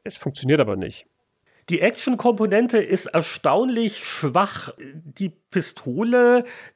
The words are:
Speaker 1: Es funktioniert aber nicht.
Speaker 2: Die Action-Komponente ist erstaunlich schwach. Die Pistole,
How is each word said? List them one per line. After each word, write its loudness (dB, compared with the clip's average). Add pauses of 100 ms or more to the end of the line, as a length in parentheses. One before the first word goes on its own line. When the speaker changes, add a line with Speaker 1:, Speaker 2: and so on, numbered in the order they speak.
Speaker 1:
Es -12
funktioniert 0
aber 0
nicht. -8 (600)
Speaker 2:
Die 0
Action-Komponente 2
ist 0
erstaunlich 0
schwach. -2
Die -8 (180)
Pistole, 2 (320)